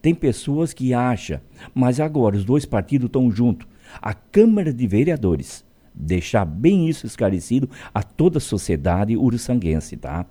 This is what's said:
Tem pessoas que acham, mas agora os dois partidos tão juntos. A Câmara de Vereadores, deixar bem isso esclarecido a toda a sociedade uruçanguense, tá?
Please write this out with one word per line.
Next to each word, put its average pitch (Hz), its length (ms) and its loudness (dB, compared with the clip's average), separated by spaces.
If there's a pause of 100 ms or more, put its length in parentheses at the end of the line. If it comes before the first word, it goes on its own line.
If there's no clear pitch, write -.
Tem 165 140 2
pessoas 147 580 -2
que 127 220 -2
acham, 120 460 -2 (340)
mas 127 260 2
agora 139 360 2
os 101 80 0
dois 139 200 2
partidos 120 460 -2
tão 127 200 2
juntos. 117 380 0 (320)
A - 140 -6
Câmara 202 580 2
de 120 140 -2
Vereadores, 104 760 0 (320)
deixar 90 520 -2
bem 160 420 2
isso - 180 -6
esclarecido 110 600 -2 (240)
a 104 100 -2
toda - 360 0
a - 20 0
sociedade 92 760 -2
uruçanguense, 113 840 0
tá? 78 320 -8